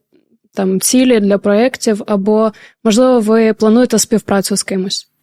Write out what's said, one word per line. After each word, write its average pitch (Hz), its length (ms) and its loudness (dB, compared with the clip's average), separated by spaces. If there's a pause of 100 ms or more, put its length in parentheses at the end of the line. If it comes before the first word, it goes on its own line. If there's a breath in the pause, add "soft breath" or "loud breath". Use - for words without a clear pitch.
(540)
там, 190 260 -2
цілі 254 400 2
для 202 180 0
проєктів, 214 680 -2
або, 214 460 0 (320 loud breath)
можливо, 247 360 2
ви 220 340 2
плануєте 220 440 2
співпрацю 196 580 -2
з - 60 -4
кимось? 190 460 -8 (140)